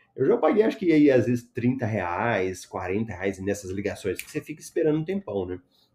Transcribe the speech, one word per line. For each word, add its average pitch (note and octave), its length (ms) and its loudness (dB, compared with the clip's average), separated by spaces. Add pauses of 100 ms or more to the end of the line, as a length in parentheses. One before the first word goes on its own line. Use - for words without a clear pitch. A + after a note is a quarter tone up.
(160)
Eu C3 100 0
já A3 100 4
paguei, G#3+ 260 4
acho - 140 0
que F3 160 2
aí, D3 180 8
às A#2+ 160 4
vezes, A#2+ 180 0
trinta B2 400 -2
reais, F#2+ 800 -2
quarenta G2 480 -4
reais F#2 280 -4
nessas F#2+ 320 -4
ligações, F#2+ 500 -6
que - 80 -20
você D3+ 100 -8
fica D3+ 200 -14
esperando D#3+ 400 0
um D#3 40 -6
tempão, F#3 400 -6
né? F2+ 140 -8 (360)